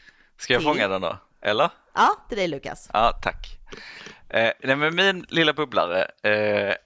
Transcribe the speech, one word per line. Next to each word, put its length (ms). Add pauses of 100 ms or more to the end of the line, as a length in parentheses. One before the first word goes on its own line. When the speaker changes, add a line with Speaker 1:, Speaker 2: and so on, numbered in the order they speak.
(380)
Speaker 1:
Ska 160
jag 80
Speaker 2:
Till 80
Speaker 1:
fånga 180
den 140
då? 160 (240)
Eller? 280 (240)
Speaker 2:
Ja, 220 (140)
till 80
dig, 100
Lukas. 460
Speaker 1:
Ja, 300
tack. 360 (680)
Eh, 220 (120)
nej, 120
men 200
min 340
lilla 240
bubblare, 500 (200)
eh, 520 (100)